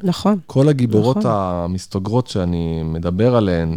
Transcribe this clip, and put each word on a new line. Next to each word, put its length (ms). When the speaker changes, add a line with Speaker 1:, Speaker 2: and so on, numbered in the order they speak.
Speaker 1:
נכון. 440
Speaker 2:
כל 220
הגיבורות 480
Speaker 1:
נכון. 180
Speaker 2:
המסתגרות 920
שאני 580
מדבר 520
עליהן, 400